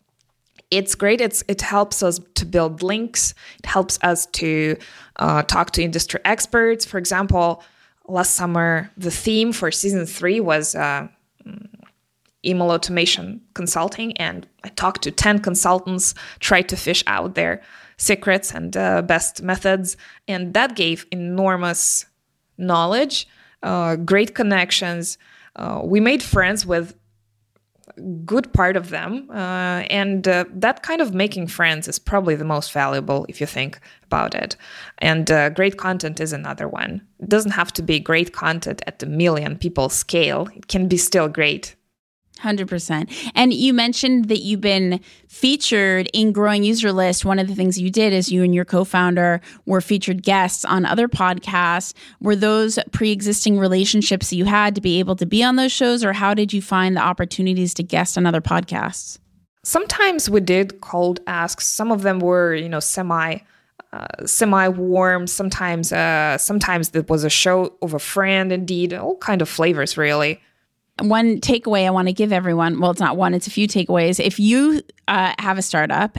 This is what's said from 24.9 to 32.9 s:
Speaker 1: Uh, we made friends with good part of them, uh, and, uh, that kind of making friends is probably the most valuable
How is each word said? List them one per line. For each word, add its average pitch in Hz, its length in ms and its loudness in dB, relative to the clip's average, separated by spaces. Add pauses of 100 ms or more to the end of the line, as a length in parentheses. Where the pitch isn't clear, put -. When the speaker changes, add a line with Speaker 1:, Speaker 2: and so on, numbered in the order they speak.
Speaker 1:
Uh, - 260 -8
we 196 160 2
made 247 240 4
friends 196 420 0
with 170 300 -2 (1300)
good 226 280 -2
part 190 240 4
of 175 140 -6
them, 220 400 -8
uh, 185 600 -4
and, 196 380 -2
uh, 180 240 2
that 214 300 -2
kind 330 180 -2
of 214 140 0
making 190 320 -2
friends 160 420 -2
is - 100 -6
probably 185 380 0
the 156 80 -4
most 151 260 -2
valuable 139 580 -2